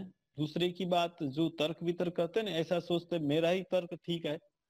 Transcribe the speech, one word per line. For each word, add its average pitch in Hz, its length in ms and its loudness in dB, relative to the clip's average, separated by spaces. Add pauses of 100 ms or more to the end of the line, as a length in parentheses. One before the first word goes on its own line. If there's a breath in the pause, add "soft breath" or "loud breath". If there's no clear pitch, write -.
(380)
दूसरे 170 340 0
की 180 140 -6
बात 170 380 0
जो 147 260 0
तर्क 156 340 -2
वितर्क 175 320 -2
करते 170 240 0
हैं 220 60 0
ना, 196 60 -4
ऐसा 165 280 0
सोचते 170 360 -2
हैं, 160 80 0
"मेरा 160 260 4
ही 185 140 2
तर्क 180 300 0
ठीक 170 320 -4
है।" 151 100 -2 (340)